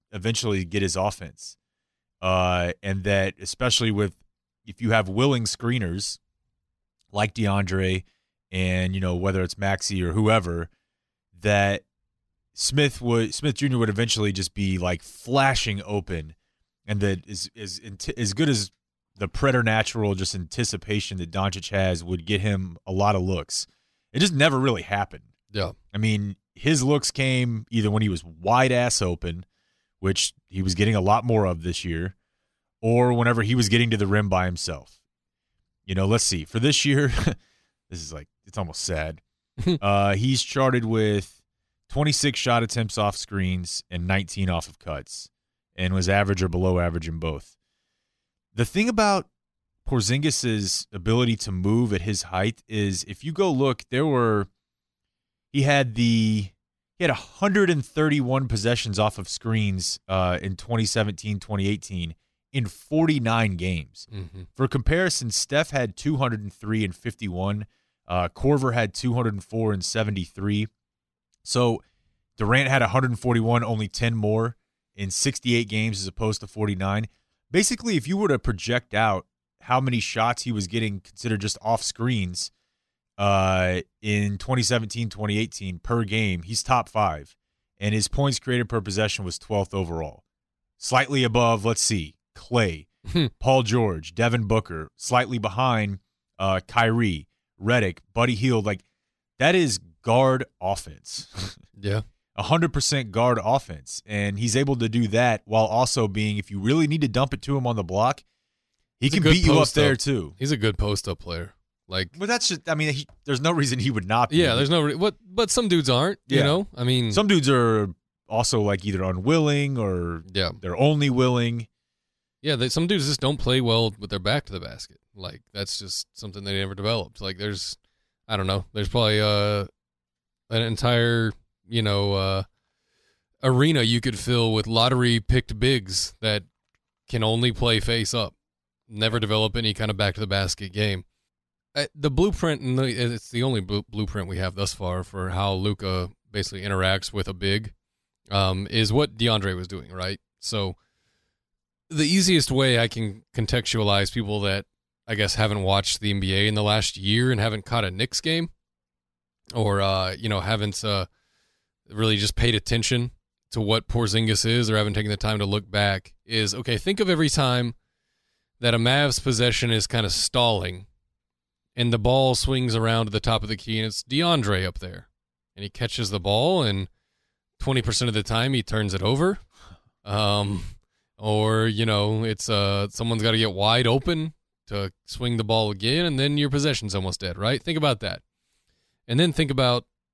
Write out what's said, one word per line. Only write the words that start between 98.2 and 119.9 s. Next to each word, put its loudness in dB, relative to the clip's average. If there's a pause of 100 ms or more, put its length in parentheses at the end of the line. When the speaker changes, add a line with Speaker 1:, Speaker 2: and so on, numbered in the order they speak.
Speaker 1:
Hield. 2
Like, -2 (560)
that 4
is 2 (240)
guard 4 (160)
offense. -8
<laughs> -20 (120)
Speaker 2:
Yeah. -2 (360)
Speaker 1:
A -6
hundred 2
percent -2
guard 4
offense. -4
And -2
he's 0
able 2
to 0
do 2
that 2
while 2
also 2
being, -2
if -10
you -8
really 2
need 0
to 2
dump 0
it -10
to -2
him -2
on 0
the -2
block, 0 (760)
he 0
Speaker 2:
He's 4
a 2
Speaker 1:
can 4
Speaker 2:
good 8
Speaker 1:
beat 4
you 8
up 8
Speaker 2:
post-up. 4
Speaker 1:
there 4
too. -2
Speaker 2:
He's -2
a 2
good 0
post-up -2
player. -10 (320)
Like, -4 (100)
Speaker 1:
But -4
that's 0
just, -4
I 0
mean, 0
he, -8 (200)
there's 0
no 2
reason 2
he 0
would -2
not 2
be. 2
Speaker 2:
Yeah, 4
there's 2
no 4
re-, 0
what, 0 (100)
but -2
some 2
dudes 4
aren't, 2
you 2
Speaker 1:
Yeah. 4
Speaker 2:
know? 2
I -6
mean, 2
Speaker 1:
Some 4
dudes 6
are 4 (380)
also, 0
like, 0
either -2
unwilling 0
or -4